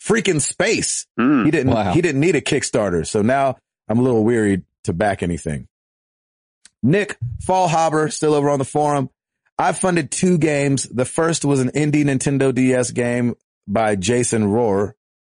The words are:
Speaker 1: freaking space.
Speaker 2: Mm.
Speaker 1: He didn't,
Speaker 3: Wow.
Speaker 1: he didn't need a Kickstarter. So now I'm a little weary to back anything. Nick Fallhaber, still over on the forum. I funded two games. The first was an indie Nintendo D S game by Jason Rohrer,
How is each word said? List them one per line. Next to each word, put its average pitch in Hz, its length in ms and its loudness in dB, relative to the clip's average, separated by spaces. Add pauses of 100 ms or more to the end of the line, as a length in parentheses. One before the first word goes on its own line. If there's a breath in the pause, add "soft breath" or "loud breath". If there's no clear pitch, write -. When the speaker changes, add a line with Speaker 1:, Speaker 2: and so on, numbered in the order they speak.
Speaker 1:
freaking 185 400 0
space. - 640 -4 (140)
Speaker 2:
Mm. 123 260 2
Speaker 1:
He 151 60 2
didn't, 135 220 2
Speaker 3:
Wow. 101 200 0
Speaker 1:
he 156 80 2
didn't 147 200 0
need 170 140 2
a 127 60 0
Kickstarter. 101 680 0
So 107 140 0
now 131 360 0 (300)
I'm 113 120 0
a 127 40 2
little 117 200 2
weary 104 400 2 (200)
to 95 100 -4
back 95 300 -2
anything. 78 440 -6 (1160)
Nick 190 340 0 (260)
Fallhaber, 160 680 0
still 151 220 0
over 143 160 2
on 143 100 0
the 135 60 -4
forum. 143 440 0 (480)
I 175 160 0
funded 170 380 -2
two 180 260 2
games. 143 460 0
The 120 220 -4
first 165 400 -2
was 143 140 2
an 127 120 0
indie 151 320 0
Nintendo 135 500 0
D 127 200 2
S 127 180 0
game 120 440 -2 (320)
by 107 280 0
Jason 117 500 0
Rohrer, 101 480 0 (400)